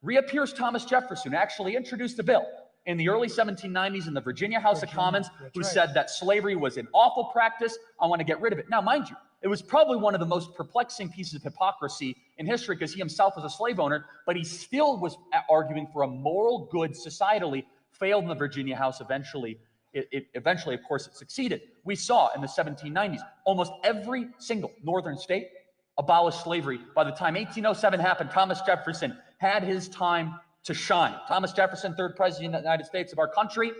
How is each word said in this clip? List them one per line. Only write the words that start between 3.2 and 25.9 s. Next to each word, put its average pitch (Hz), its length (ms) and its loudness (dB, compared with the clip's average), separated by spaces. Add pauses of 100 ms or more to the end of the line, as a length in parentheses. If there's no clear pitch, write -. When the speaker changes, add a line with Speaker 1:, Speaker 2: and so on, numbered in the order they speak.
Speaker 1:
seventeen 196 420 -2
nineties 190 360 -2
in 156 40 -6
the 143 80 -2
Virginia 202 400 -2
House 202 220 4
of 180 80 -8
Speaker 2:
Virginia, 180 140 0
Speaker 1:
Commons, 190 260 2 (100)
Speaker 2:
that's 135 140 -18
Speaker 1:
who 180 80 -4
Speaker 2:
right. 151 100 -2
Speaker 1:
said 165 220 4
that 147 160 2
slavery 196 440 2
was 143 220 0
an 120 160 -8
awful 240 400 6
practice. 226 460 2 (200)
I 170 80 2
want 170 140 2
to 160 40 0
get 156 180 -2
rid 226 100 2
of 170 60 -4
it. - 100 -10
Now, 220 140 2
mind 233 260 2
you, - 80 -16 (260)
it 190 60 0
was 202 140 -2
probably 294 360 4
one 202 160 2
of 185 40 0
the 170 80 0
most 175 280 -2
perplexing 208 560 -4
pieces 170 240 -12
of 143 80 -10
hypocrisy 147 760 -4 (220)
in 156 80 -6
history 220 300 -2
'cause 156 160 -6
he 180 60 -10
himself 190 380 2
was 156 80 -10
a 151 60 -8
slave 226 280 -2
owner, 147 280 0 (180)
but 175 100 0
he 175 80 -4
still 269 560 0
was 175 180 -4 (160)
a-, - 180 2
arguing 156 420 2
for 147 100 0
a 139 40 2
moral 165 600 0
good 165 260 -2
societally, 180 720 0 (260)
failed 196 340 2
in 170 40 -4
the 170 60 -2
Virginia 139 400 -4
House. 131 260 -2
Eventually, 127 600 -6 (320)
it, 139 180 -6
it, 135 240 -6
eventually, 156 400 0
of 120 100 -8
course, 139 220 -4
it - 80 -20
succeeded. 202 480 -6 (220)
We 196 100 -4
saw 175 400 4
in 143 60 -6
the 139 80 -6
seventeen 151 440 -4
nineties, 180 280 -2 (240)
almost 180 280 0 (120)
every 233 440 -2 (100)
single 202 340 -6 (100)
northern 165 360 -4
state 185 300 -4 (500)